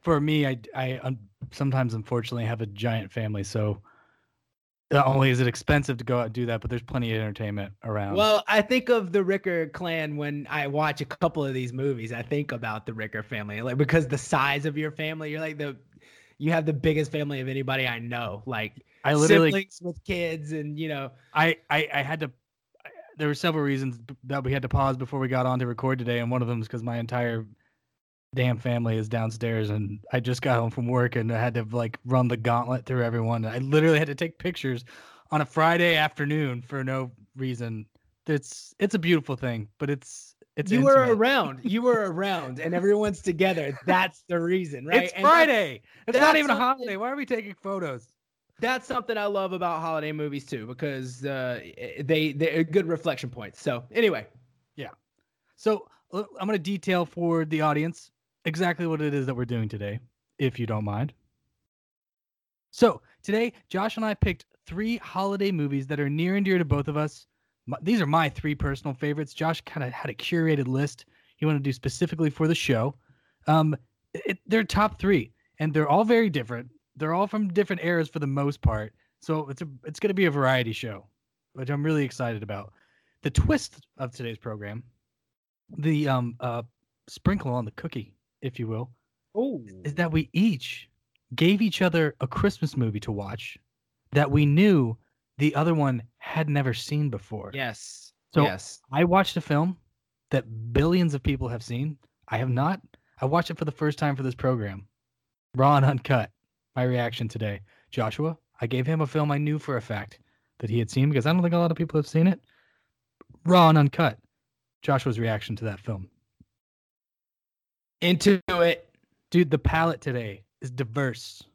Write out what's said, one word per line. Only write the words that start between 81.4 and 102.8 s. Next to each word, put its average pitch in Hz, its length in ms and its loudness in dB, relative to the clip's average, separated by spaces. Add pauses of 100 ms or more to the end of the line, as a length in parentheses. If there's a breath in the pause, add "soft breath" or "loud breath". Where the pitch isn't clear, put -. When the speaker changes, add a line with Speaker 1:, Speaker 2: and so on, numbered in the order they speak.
Speaker 1:
which 135 160 -8
I'm 143 140 -2
really 151 200 2
excited 117 380 -6
about. 101 300 -10 (500)
The 143 80 -2
twist - 560 0 (120)
of 127 140 -6
today's 117 260 -10
program, 107 440 -10 (920)
the, 151 320 0
um, 123 320 0
uh, 120 220 -4 (460)
sprinkle 175 440 -2
on 123 120 -2
the 107 80 -10
cookie, - 420 -12 (280)
if 127 160 -8
you 117 80 -4
will, 113 240 -6 (460)
Speaker 2:
Ooh. 220 280 -4 (200)
Speaker 1:
is 147 100 -6
that 170 180 0
we 160 200 0
each 180 560 0 (460)
gave 185 280 4
each 208 200 0
other 165 380 2
a 135 60 -2
Christmas - 500 -2
movie 110 240 0
to 113 120 -6
watch 101 440 -8 (560)
that 139 180 4
we 147 140 6
knew 147 520 6 (420)
the 151 160 2
other 160 200 2
one 135 280 0 (160)
had 156 320 -4
never 135 240 0
seen 147 340 -2
before. 101 460 -8
Speaker 2:
Yes. - 580 -10 (220)
Speaker 1:
So 156 80 6
Speaker 2:
Yes. 98 380 -2 (120)
Speaker 1:
I 151 120 4
watched 185 320 2
a 170 40 -2
film 160 360 0 (540)
that 113 420 -4
billions 165 420 4
of 135 80 -6
people 131 260 -2
have 117 140 -6
seen. 139 340 -6 (320)
I 120 100 -2
have 127 120 0
not. 143 300 2 (400)